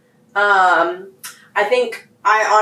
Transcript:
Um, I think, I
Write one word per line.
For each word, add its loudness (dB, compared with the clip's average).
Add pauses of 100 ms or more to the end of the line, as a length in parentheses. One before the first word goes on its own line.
(360)
Um, 0 (460)
I 0
think, -4 (160)
I 0 (160)